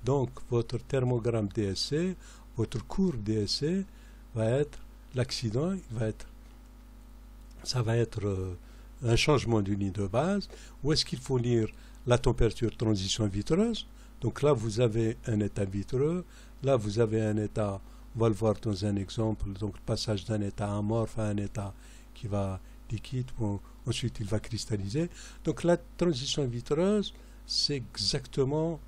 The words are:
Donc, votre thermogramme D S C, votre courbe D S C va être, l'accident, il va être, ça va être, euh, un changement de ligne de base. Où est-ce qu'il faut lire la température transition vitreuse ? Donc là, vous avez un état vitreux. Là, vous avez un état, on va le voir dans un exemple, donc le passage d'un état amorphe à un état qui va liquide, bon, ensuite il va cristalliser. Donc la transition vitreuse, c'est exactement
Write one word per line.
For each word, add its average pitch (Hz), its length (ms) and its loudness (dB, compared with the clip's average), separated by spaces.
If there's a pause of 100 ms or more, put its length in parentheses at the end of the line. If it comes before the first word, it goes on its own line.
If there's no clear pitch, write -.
Donc, 127 260 2 (200)
votre 117 280 0
thermogramme 120 680 2
D 107 160 0
S 98 160 0 (100)
C, 175 260 2 (400)
votre 113 300 -2
courbe 170 380 2
D 107 200 2
S - 160 0
C 185 260 2 (500)
va 113 100 2
être, 135 340 2 (360)
l'accident, 123 580 0
il 151 240 -6
va 117 100 2
être, - 200 -6 (1400)
ça - 180 0
va 113 160 4
être, 110 280 0
euh, 92 300 0 (480)
un 120 120 6
changement 117 460 4
de 101 120 0
ligne 98 180 0
de 98 160 -2
base. 165 400 2 (360)
Où 151 100 4
est-ce 147 100 4
qu'il - 160 -4
faut 131 180 0
lire 117 300 4 (380)
la 123 120 6
température 117 600 4
transition 107 500 2
vitreuse ? 165 600 2 (340)
Donc 110 200 0
là, 147 120 6
vous 110 260 0
avez 113 460 4
un 107 140 2
état 101 260 2
vitreux. 131 580 0 (380)
Là, 131 160 4
vous 104 220 0
avez 113 220 4
un 107 160 2
état, 104 440 0 (340)
on 110 40 -4
va 113 100 8
le 110 60 4
voir 107 260 4
dans 104 240 0
un 101 100 2
exemple, 104 580 -2
donc 98 220 -4
le - 100 -12
passage 107 380 0
d'un 110 180 0
état 101 300 -2
amorphe 107 460 0
à 110 80 0
un 104 120 0
état 101 360 -4 (400)
qui - 140 -10
va 98 340 0 (280)
liquide, 127 360 -4 (120)
bon, 101 220 0 (260)
ensuite 120 340 -2
il 107 80 -4
va 104 120 0
cristalliser. 107 680 -2 (340)
Donc 147 200 -2
la 175 120 8
transition 147 680 0
vitreuse, 156 680 2 (320)
c'est - 300 2
exactement 143 1120 0